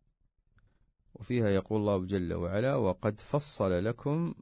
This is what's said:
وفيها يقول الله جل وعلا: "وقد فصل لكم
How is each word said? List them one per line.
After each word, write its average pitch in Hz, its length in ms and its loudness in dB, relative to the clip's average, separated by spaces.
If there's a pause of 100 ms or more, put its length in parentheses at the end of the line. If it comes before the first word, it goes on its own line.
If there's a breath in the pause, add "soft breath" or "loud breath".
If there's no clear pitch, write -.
(1160)
وفيها 120 340 0
يقول 101 320 2
الله 101 260 2
جل 90 280 -2
وعلا: 101 420 0
"وقد 104 440 0
فصل 95 640 0
لكم 147 580 -2